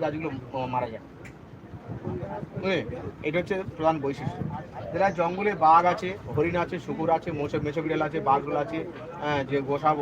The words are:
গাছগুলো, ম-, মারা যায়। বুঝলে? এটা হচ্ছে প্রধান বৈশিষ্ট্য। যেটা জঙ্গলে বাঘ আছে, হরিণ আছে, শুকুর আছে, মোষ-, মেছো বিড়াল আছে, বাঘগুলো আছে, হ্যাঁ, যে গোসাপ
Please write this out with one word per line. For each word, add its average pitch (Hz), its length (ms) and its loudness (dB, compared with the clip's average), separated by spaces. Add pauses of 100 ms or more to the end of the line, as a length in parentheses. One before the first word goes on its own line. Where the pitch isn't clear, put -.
গাছগুলো, 156 240 -4 (240)
ম-, 127 220 -2
মারা 123 180 0
যায়। 107 120 -12 (1600)
বুঝলে? 185 180 2 (480)
এটা 156 140 -2
হচ্ছে 190 160 -2 (200)
প্রধান 160 280 4
বৈশিষ্ট্য। - 360 -4 (520)
যেটা 185 160 4 (120)
জঙ্গলে 185 320 0 (120)
বাঘ 165 180 10 (100)
আছে, 180 160 -2 (260)
হরিণ 170 300 2
আছে, 180 200 -4
শুকুর 156 320 -2
আছে, 160 120 -6 (100)
মোষ-, 147 260 -2
মেছো 147 200 -2
বিড়াল 156 240 0
আছে, 156 100 -2 (100)
বাঘগুলো 143 360 4
আছে, 156 140 -4 (440)
হ্যাঁ, 147 180 0 (100)
যে 143 60 2 (120)
গোসাপ 147 340 4